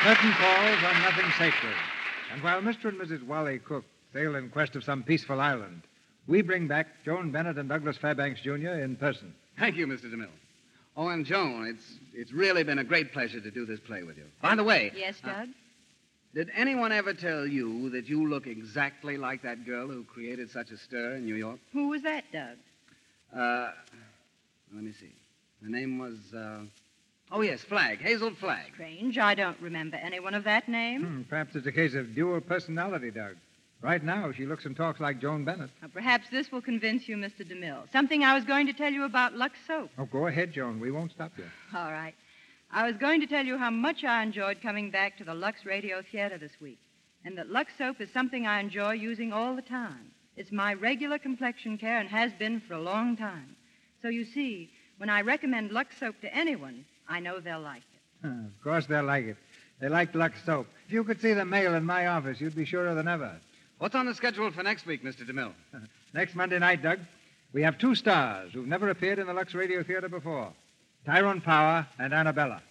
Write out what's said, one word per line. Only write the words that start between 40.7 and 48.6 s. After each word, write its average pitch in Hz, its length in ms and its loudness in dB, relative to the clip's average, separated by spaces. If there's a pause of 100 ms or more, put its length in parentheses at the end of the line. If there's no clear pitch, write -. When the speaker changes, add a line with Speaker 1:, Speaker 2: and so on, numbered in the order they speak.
Speaker 1:
We 120 100 -4
won't 165 220 -6
stop 165 260 -10
you. - 60 -12 (320)
Speaker 3:
All 165 160 -4
right. 156 240 -8 (560)
I 220 160 2
was 220 100 0
going 294 240 4
to 285 60 0
tell 277 180 0
you 254 120 -2
how 247 120 0
much 254 340 0
I 233 200 2
enjoyed 202 400 -2
coming 208 260 -4
back 196 300 0
to 202 40 -14
the 165 120 -8
Lux 196 280 -4
Radio 196 380 -4 (100)
Theater 202 280 -4
this 151 200 -16
week, 135 200 -16 (440)
and 180 140 -10
that 170 140 -10
Lux 262 260 0
Soap 262 240 -4
is 202 100 -8
something 254 360 -2
I 208 120 2
enjoy 202 340 -2